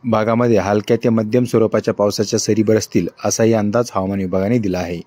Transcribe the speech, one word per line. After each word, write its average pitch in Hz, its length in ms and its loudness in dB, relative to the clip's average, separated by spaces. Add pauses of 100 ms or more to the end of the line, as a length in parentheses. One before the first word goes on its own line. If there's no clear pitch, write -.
भागामध्ये 113 520 2
हलक्या 104 480 0
ते 127 40 2
मध्यम 113 360 0
स्वरूपाच्या 107 500 0
पावसाच्या 104 440 0
सरी 107 240 0
बरसतील, 107 460 0 (160)
असाही 113 280 2
अंदाज 110 420 0
हवामान 98 240 -2
विभागाने 95 400 0
दिला 92 200 -2
आहे. 87 280 -6